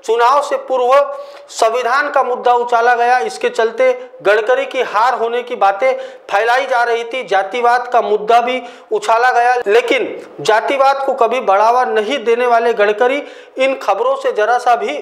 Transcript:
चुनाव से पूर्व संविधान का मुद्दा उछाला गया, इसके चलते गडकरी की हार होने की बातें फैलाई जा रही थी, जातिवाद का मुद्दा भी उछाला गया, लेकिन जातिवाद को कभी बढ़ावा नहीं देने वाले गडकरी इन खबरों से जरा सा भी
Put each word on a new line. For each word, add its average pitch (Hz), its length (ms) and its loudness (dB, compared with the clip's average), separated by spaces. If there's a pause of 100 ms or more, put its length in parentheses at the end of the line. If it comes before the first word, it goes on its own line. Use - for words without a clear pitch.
चुनाव 240 380 2
से 285 180 -4
पूर्व 247 340 0 (580)
संविधान 247 600 0
का 269 120 2
मुद्दा 247 300 0
उछाला 240 420 2
गया, 240 240 2
इसके 233 300 -4
चलते 240 420 0 (320)
गडकरी 226 420 2
की 262 180 -6
हार 233 300 0
होने 233 300 -2
की 240 120 -8
बातें 202 380 0 (340)
फैलाई 240 380 0
जा 247 180 0
रही 233 200 -2
थी, 247 200 -8
जातिवाद 240 640 0
का 233 140 2
मुद्दा 214 400 2
भी 254 200 -4 (300)
उछाला 226 400 2
गया, 240 240 2 (120)
लेकिन 240 400 2 (340)
जातिवाद 269 640 2
को 269 100 -2
कभी 233 260 0
बढ़ावा 220 440 2
नहीं 220 380 -2
देने 233 240 0
वाले 233 260 2
गडकरी 214 480 0 (360)
इन 262 200 0
खबरों 240 380 -2
से 269 160 -4
जरा 214 280 0
सा 214 160 2
भी 220 260 -6